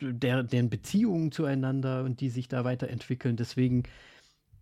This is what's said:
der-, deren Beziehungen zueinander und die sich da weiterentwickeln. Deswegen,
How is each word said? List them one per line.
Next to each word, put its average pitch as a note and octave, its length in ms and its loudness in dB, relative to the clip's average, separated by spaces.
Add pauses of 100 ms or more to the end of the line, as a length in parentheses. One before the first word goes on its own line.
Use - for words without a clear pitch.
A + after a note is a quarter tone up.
der-, B2+ 420 0
deren A#2+ 280 2
Beziehungen E3+ 600 0
zueinander C3 720 0
und B2+ 180 -2
die C3+ 100 0
sich B2 180 -4
da B2+ 160 0
weiterentwickeln. B2 720 -2
Deswegen, B2 480 2 (760)